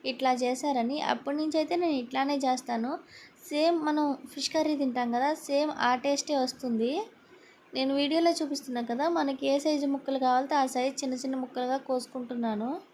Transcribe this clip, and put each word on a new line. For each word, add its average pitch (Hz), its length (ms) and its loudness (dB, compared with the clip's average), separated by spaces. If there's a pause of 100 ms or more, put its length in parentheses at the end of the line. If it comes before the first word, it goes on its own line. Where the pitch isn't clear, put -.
(100)
ఇట్లా 254 200 0 (140)
చేశారని. 254 520 0 (180)
అప్పటి 277 260 -4
నుంచి 311 200 0
అయితే 311 220 0
నేను 330 200 2
ఇట్లానే 269 420 0
చేస్తాను. 254 480 0 (560)
సేమ్ 320 280 4 (100)
మనం 302 200 2 (260)
ఫిష్ - 220 -6
కర్రీ 311 260 2
తింటాం 247 360 0
కదా, 262 120 2 (180)
సేమ్ 294 240 2 (180)
ఆ - 20 4 (140)
టేస్టే 285 400 0
వస్తుంది. 240 460 -2 (840)
నేను 262 240 0
వీడియోలో 320 380 4
చూపిస్తున్నా 269 520 -4
కదా, 247 140 0 (140)
మనకి 277 340 -2
ఏ - 20 4 (100)
సైజు 294 300 2
ముక్కలు 269 300 -2
కావాలో 262 360 2
ఆ 269 40 4 (100)
సైజు 254 280 0
చిన్న 262 200 -2
చిన్న 262 200 -2
ముక్కలుగా 247 360 -2 (100)
కోసుకుంటున్నాను. 240 800 -2 (240)